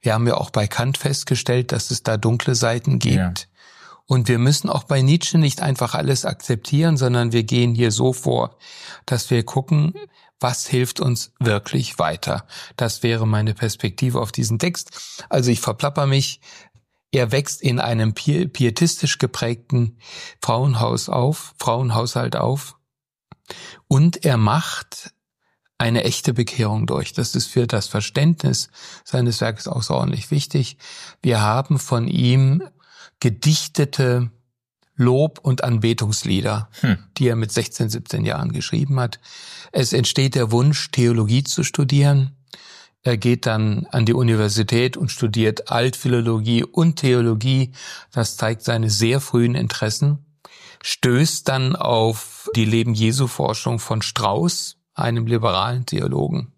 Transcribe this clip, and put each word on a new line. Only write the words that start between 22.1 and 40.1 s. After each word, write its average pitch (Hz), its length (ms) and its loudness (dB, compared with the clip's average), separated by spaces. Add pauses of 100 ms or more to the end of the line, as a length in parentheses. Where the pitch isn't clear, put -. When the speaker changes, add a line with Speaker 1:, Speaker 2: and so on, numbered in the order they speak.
Speaker 1:
auf. 135 420 -2 (1080)
Und 147 380 4
er 131 140 4
macht - 760 -2 (640)
eine 117 280 0
echte - 280 0
Bekehrung 110 540 0
durch. - 260 -4
Das - 220 -4
ist - 120 -2
für 120 200 0
das 110 200 -2
Verständnis 139 840 0 (340)
seines 120 380 0
Werkes 113 260 -4
außerordentlich - 640 -2
wichtig. 143 480 -2 (420)
Wir 113 220 2
haben 127 360 2
von 120 300 -2
ihm 131 540 4 (560)
gedichtete 131 1120 0 (640)
Lob- 127 480 2
und 131 220 0
Anbetungslieder, 110 1040 0 (120)
Speaker 2:
Hm. 107 180 2 (180)
Speaker 1:
die 127 120 2
er 117 80 0
mit 113 140 -4
sechzehn, - 380 -4
siebzehn 107 380 -6
Jahren - 260 -2
geschrieben 139 480 -2
hat. 117 180 -4 (540)
Es 123 220 0
entsteht 135 400 0